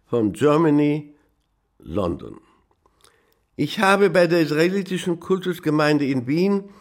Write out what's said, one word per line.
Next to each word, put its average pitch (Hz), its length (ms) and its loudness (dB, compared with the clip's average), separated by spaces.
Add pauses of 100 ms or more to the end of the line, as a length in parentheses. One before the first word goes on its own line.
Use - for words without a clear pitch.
from 107 280 -2
Germany, 147 800 2 (640)
London. 78 600 -6 (1160)
Ich 147 240 -6
habe 196 300 4
bei 175 180 4
der 170 140 2
israelitischen 175 800 -2
Kultusgemeinde 156 840 -2
in 127 220 -4
Wien 196 380 0 (160)